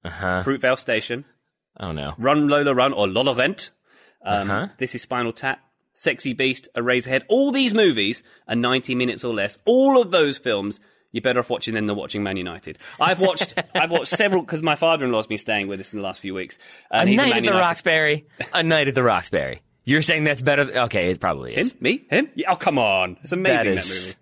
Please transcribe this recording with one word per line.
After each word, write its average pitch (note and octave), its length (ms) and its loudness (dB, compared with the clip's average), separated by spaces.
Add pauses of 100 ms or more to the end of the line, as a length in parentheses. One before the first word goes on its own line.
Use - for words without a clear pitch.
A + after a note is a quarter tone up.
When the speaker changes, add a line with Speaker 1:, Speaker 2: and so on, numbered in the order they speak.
Speaker 1:
Uh-huh. F#2 420 -4
Speaker 2:
Fruitvale C3 320 0
Station. A#2+ 480 -6 (540)
Speaker 1:
Oh, F#2 120 -8
no. D2+ 280 -8
Speaker 2:
Run, D3 280 2
Lola, C#3+ 280 2
Run, C3 180 2
or G2+ 140 0
Lola B2 260 0
Rent. B2+ 380 -2 (520)
Um, G2+ 280 -2
Speaker 1:
Uh-huh. A2 160 -2 (100)
Speaker 2:
This - 180 -6
is A#2+ 60 -8
Spinal A#2+ 320 -4
Tap, C3+ 260 -6 (340)
Sexy C3+ 400 -4
Beast, C3 420 -2
Eraserhead. B2+ 520 0
All C4+ 240 4
these B3+ 220 0
movies B2 500 2 (240)
are A2+ 80 -4
ninety B2 400 0
minutes B2 280 -2
or A#2+ 100 -4
less. G2+ 320 -4
All C4 360 6
of F#3+ 100 2
those D3+ 260 2
films, G#2 420 -2 (320)
you're - 100 -4
better B2 180 2
off A#2+ 100 -4
watching A#2 240 -4
them G#2+ 140 -2
than G#2 100 -2
watching G#2 260 -6
Man G2 140 -4
United. F2 400 -10 (220)
I've F3 200 0
watched, F#3 340 0 (120)
Speaker 1:
<laughs> - 100 -20
Speaker 2:
I've E3 160 0
watched D#3 240 0
several, G3 300 2
'cause D#3 160 -6
my D#3 140 2
father-in-law's C3+ 520 2
been G#2+ 100 -6
staying G2+ 300 -2
with G2 120 -8
us F#2+ 140 -14
in G#2+ 60 -8
the G2+ 60 -6
last F#2 160 -10
few F#2+ 120 -8
weeks, F#2 240 -10 (320)
and - 180 2
Speaker 1:
A G3 40 6
Speaker 2:
he's G#3+ 80 6
a C#4 40 4
Speaker 1:
Night C#4 60 4
Speaker 2:
Man - 80 4
Speaker 1:
at - 40 2
the - 60 -2
Speaker 2:
United F#3+ 140 4
Speaker 1:
Roxbury. D#3+ 640 0 (280)
A F3 100 0
Night D#3+ 240 4
at C3 80 -2
the C3 80 4
Roxbury. E2+ 580 0 (220)
You're D3 200 2
saying D#3 220 2
that's C#3+ 180 0
better C#3+ 220 4
th-, A2+ 120 -4
okay, G#2+ 320 2
it F#2 100 -2
probably C2 380 -4
is. A3+ 140 0
Speaker 2:
Him? - 100 -20
Me? F#3+ 280 -2
Him? C4+ 260 0
Yeah, - 160 -2
oh, F3+ 40 4
come E3 220 0
on. F#2+ 460 2
It's D3+ 80 -10
amazing, F3+ 260 2
Speaker 1:
That A#2 60 2
Speaker 2:
that G#2+ 40 0 (100)
Speaker 1:
is F#2 280 -4
Speaker 2:
movie. F#2 160 -12